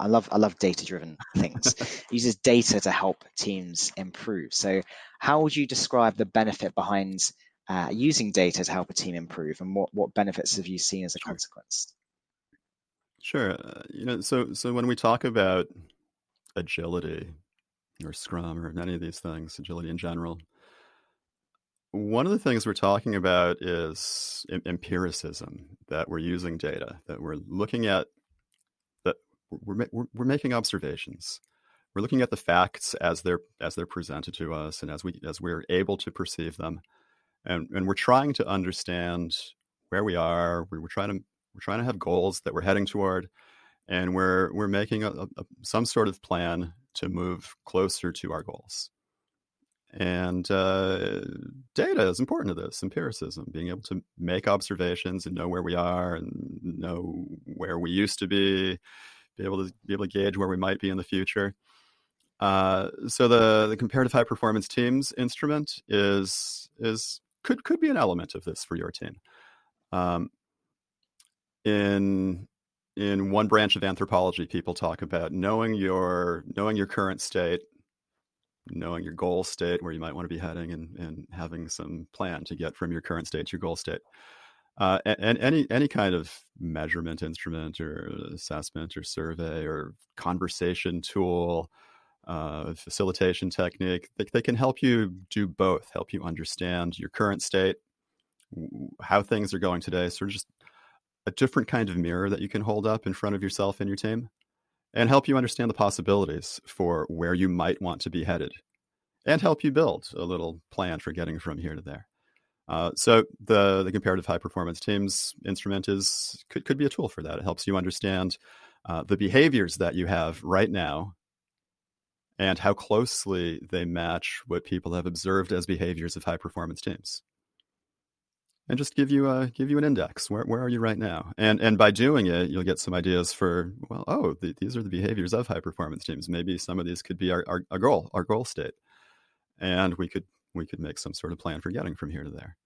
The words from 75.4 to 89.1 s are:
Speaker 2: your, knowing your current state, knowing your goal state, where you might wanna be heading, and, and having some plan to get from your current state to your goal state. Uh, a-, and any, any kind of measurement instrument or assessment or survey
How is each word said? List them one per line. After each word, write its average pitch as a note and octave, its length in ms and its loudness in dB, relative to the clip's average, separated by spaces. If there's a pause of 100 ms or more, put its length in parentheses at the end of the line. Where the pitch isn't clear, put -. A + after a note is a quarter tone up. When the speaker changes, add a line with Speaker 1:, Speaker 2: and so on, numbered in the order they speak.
Speaker 2:
your, F2+ 720 0 (120)
knowing G#2+ 200 0
your G2 100 2
current F#2+ 340 -2
state, F2 420 0 (1080)
knowing E2+ 340 -6
your E2 100 -10
goal F2+ 300 0
state, F2 380 -2
where E2+ 100 -6
you D#2+ 80 -8
might D#2+ 140 -8
wanna E2+ 140 -8
be E2+ 100 -6
heading, E2+ 340 -8
and, E2 260 -12
and D#2+ 320 -12
having E2 380 -10
some E2 440 -10
plan E2 320 -6
to D#2+ 120 -12
get E2 200 -6
from E2+ 160 -4
your E2 80 -6
current E2 260 -6
state D2+ 200 -6
to - 100 -12
your E2 40 -6
goal E2+ 160 -4
state. - 240 -8 (800)
Uh, F#2+ 280 4
a-, G#2+ 140 2
and A2 180 4
any, C#3+ 320 4
any C#3 180 4
kind G2 260 2
of D#2+ 180 -2 (260)
measurement E2 640 -4
instrument D#2+ 580 -8
or D#2 300 -8 (240)
assessment D#2 640 -8
or D#2+ 60 -10
survey D#2+ 600 -6